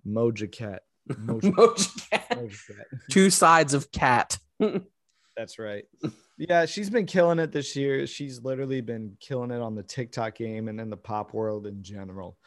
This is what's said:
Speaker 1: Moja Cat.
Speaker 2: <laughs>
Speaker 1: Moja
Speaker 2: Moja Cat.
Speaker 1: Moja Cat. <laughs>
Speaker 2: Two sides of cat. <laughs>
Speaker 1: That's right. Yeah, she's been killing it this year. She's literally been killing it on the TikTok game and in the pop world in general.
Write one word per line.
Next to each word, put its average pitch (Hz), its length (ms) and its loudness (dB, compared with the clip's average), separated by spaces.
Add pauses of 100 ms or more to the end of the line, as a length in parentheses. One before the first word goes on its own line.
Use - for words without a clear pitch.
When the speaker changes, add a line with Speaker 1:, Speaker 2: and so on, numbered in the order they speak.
Speaker 1:
Moja 107 420 -2
Cat. 101 340 -12 (120)
Speaker 2:
<laughs> - 140 -18
Speaker 1:
Moja 117 440 -2
Speaker 2:
Moja 220 560 4
Cat. - 200 -2
Speaker 1:
Moja 110 380 -8 (100)
Cat. - 100 -20 (100)
<laughs> - 140 -12
Speaker 2:
Two 190 180 8
sides 165 440 6
of 139 180 -2
cat. - 460 2 (120)
<laughs> - 880 -6
Speaker 1:
That's 113 220 -12
right. 104 240 -8 (540)
Yeah, 170 280 2
she's 196 240 -6
been 220 160 0
killing 170 340 4
it 160 140 -2
this 143 240 -4
year. 139 300 0
She's 131 340 -12
literally 131 400 -4
been 110 400 -10
killing 123 300 -6
it 120 100 -4
on 113 140 -6
the 104 80 -8
TikTok 117 520 -6
game 110 320 -6
and 110 140 -8
in 110 80 -10
the 101 80 -10
pop 104 360 -8
world 107 320 -4
in 101 180 -12
general. 95 640 -14